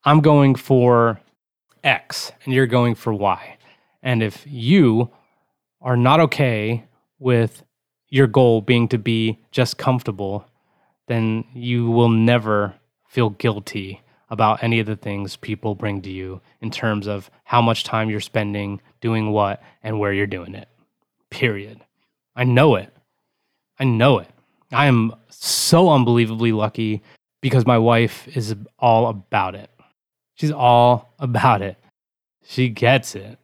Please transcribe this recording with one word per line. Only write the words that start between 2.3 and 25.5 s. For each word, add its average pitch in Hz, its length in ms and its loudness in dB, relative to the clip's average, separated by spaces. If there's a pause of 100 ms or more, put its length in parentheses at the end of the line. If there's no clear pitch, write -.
and 131 100 -4
you're 131 120 2
going 120 280 0
for - 200 -6
Y." 98 420 -4 (460)
And 123 200 -2
if 107 240 -6
you 123 640 2 (720)
are 127 160 -2
not 131 240 4
okay 117 640 0 (340)
with 120 440 0 (480)
your 135 160 4
goal 117 360 4
being 120 260 2
to 120 100 -2
be 113 400 -2 (120)
just - 260 -2
comfortable, 104 680 -6 (640)
then 113 440 -4
you 120 380 -4
will 117 180 2
never 110 680 0 (320)
feel 117 240 -2
guilty 101 680 -8 (300)
about 107 320 0
any 117 180 0
of 107 60 -4
the 107 100 -8
things 101 400 -10
people 107 380 -8
bring 98 280 -8
to 95 80 -14
you 92 300 -14 (200)
in 113 100 -10
terms 104 360 -6
of 101 240 -10 (140)
how 120 180 2
much 113 220 0
time 110 260 -4
you're 104 100 -6
spending 101 600 -6 (200)
doing 110 300 -2
what 104 320 -2 (200)
and 110 160 -8
where 101 140 -2
you're 101 140 -2
doing 92 280 -12
it. 104 140 -20 (640)
Period. 107 500 -6 (560)
I 123 80 -2
know 127 320 4
it. 90 160 -10 (880)
I 135 60 -4
know 123 340 4
it. 85 100 -10 (440)
I 139 140 2
am 113 280 2 (160)
so - 600 2